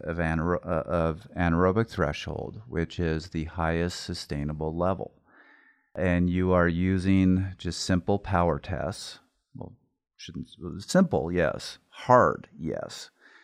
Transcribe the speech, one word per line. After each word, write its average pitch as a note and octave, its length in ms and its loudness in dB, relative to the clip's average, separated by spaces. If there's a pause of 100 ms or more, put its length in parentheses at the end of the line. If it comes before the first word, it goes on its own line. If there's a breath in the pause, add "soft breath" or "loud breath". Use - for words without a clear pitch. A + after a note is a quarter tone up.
of E2 140 -6
anaero-, E2 480 0
uh, E2+ 200 -2
of E2 480 -2
anaerobic F2+ 560 2
threshold, - 800 -4
which E2 320 -4
is D#2+ 300 -2
the D#2+ 160 -4
highest E2 580 -2
sustainable D#2 720 -6
level. F2+ 360 -2 (840 soft breath)
And F2 340 2
you F#2 220 2
are F2 160 6
using F#2 880 2
just - 260 -6
simple G2 360 0
power F2 400 0
tests. - 600 -8 (360)
Well, - 220 -16 (400)
shouldn't, - 320 -12 (300)
simple, G2 520 2
yes. E2+ 460 -2 (100)
Hard, - 600 4 (100)
yes. - 520 -8 (320 soft breath)